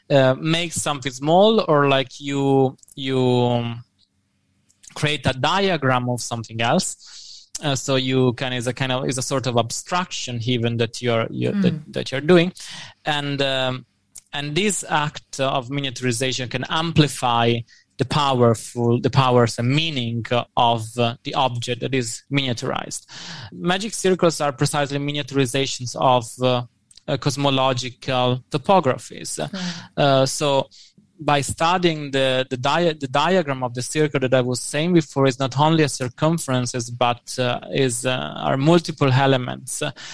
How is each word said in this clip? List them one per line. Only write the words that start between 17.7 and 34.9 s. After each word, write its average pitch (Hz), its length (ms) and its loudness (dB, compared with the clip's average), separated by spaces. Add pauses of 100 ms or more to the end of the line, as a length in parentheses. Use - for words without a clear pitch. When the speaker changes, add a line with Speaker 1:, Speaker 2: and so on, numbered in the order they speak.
Speaker 1:
the 131 60 0
powerful, 120 960 2
the 127 100 0
powers 123 480 4
and 120 100 0
meaning 127 560 -2 (320)
of, 117 240 2 (180)
uh, 117 160 0 (100)
the 143 100 -8
object 123 460 -2
that 131 140 -6
is 117 280 -4 (100)
miniaturized. 131 760 -4 (460)
Magic 180 400 -4
circles 180 480 0
are 147 120 -2
precisely 143 460 -2
miniaturizations 139 960 -2
of, 127 280 4 (160)
uh, 123 220 2 (440)
uh, 143 100 -2
cosmological 131 1300 0
topographies. - 880 0
Speaker 2:
Right. - 120 -6 (460)
Speaker 1:
Uh, 139 300 4
so 139 420 0 (520)
by 143 200 4
studying 165 720 0
the, 131 360 2
the 131 80 -6
dia-, 151 380 2
the 143 140 -8
diagram 143 560 2
of 120 100 -4
the 127 80 -6
circle 151 380 0
that 127 120 2
I 131 100 6
was 123 180 -2
saying 160 340 -2